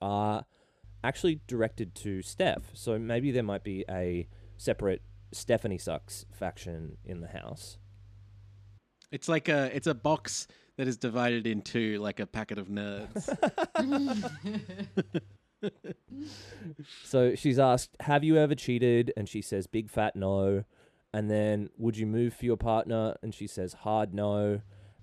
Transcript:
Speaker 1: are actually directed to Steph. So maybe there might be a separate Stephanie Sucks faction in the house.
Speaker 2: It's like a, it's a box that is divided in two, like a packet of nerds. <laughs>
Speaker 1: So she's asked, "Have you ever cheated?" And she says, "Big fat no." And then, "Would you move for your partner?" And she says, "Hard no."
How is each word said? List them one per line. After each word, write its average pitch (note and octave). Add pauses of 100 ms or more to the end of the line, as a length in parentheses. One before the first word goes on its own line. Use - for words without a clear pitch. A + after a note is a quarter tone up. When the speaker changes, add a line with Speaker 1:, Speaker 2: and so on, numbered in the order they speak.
Speaker 1:
are G#2 (580)
actually D3+
directed A2+
to F#2+
Steph. -
So A2
maybe A#2
there B2
might G2+
be F#2+
a F2+ (300)
separate G#2 (300)
Stephanie A2
Sucks -
faction E2
in F2+
the E2+
house. - (1300)
Speaker 2:
It's -
like D#3+
a, C#3
it's C#3
a D3+
box - (300)
that C3
is A#2
divided A#2+
in G#2+
two, A2
like G#2
a G2+
packet G#2+
of F#2+
nerds. G2+ (2250)
<laughs> G#3 (1300)
Speaker 1:
So B2
she's C3+
asked, B2+
"Have C#3+
you D#3
ever D3+
cheated?" A#2+
And G2+
she G#2+
says, G2
"Big A2
fat G#2+
no." G2 (500)
And G#2+
then, G#2+
"Would A2+
you A2
move A#2
for -
your A2+
partner?" A2+
And G#2+
she G#2
says, F#2
"Hard G#2+
no." G#2 (420)